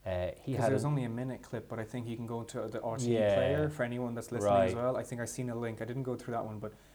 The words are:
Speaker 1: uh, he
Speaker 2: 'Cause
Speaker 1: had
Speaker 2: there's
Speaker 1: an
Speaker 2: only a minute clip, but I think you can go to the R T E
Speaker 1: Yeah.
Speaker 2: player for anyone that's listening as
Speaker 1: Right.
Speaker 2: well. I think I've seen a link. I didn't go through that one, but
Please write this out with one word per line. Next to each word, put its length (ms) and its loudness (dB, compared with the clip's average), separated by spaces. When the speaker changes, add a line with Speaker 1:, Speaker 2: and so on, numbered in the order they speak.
Speaker 1:
uh, 260 -2
he 120 -4
Speaker 2:
'Cause 100 0
Speaker 1:
had 80 4
Speaker 2:
there's 120 2
Speaker 1:
an 80 2
Speaker 2:
only 120 2
a 60 -2
minute 320 -6
clip, 260 -8
but 120 -6
I 40 -4
think 240 -6
you 80 -6
can 120 -6
go 160 -4
to 240 -6
the 140 -6
R 160 -2
T 140 2
E 40 6
Speaker 1:
Yeah. 200 6
Speaker 2:
player 340 4
for 140 -2
anyone 320 -2
that's 160 -6
listening 220 4
as 200 6
Speaker 1:
Right. 100 -2
Speaker 2:
well. 120 2
I 80 -2
think 180 -6
I've 80 -4
seen 200 -4
a 60 -4
link. 260 -4
I 40 -2
didn't 180 -4
go 120 -2
through 200 -6
that 100 -2
one, 140 -8
but 120 -6